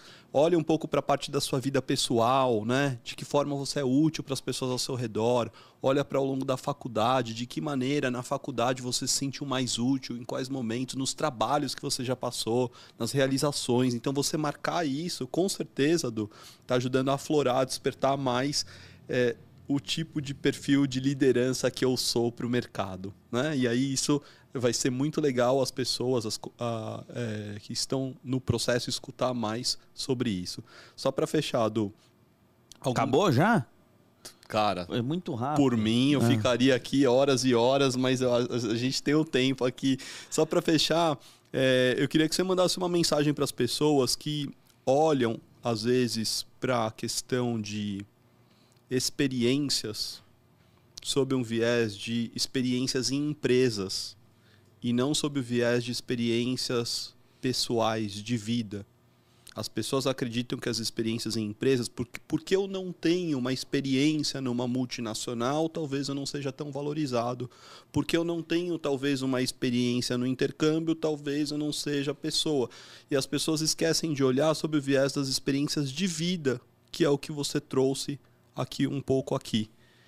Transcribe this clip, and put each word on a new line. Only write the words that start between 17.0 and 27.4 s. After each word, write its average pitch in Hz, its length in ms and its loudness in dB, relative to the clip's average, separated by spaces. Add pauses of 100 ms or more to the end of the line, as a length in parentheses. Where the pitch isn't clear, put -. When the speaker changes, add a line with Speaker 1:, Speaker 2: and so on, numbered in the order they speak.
Speaker 1:
a 139 40 2
aflorar, 135 440 2
a 135 60 4
despertar 135 520 0
mais, 135 500 0 (420)
é, 123 280 2 (320)
o 143 100 0
tipo 156 420 -6
de 139 140 -8
perfil 139 500 2
de 131 140 -2
liderança 131 720 2
que - 140 -2
eu 127 120 4
sou 120 360 0
pro 117 180 -6
mercado, 98 640 -4 (160)
né? 143 260 -2
E 127 120 2
aí 131 240 0
isso 143 280 0 (360)
vai 120 160 2
ser - 160 -2
muito 139 320 -2
legal 127 400 2
as 127 120 0
pessoas, 123 520 -2
as 107 120 -4
co-, - 240 -14
a, 110 480 -6
é, 107 520 -8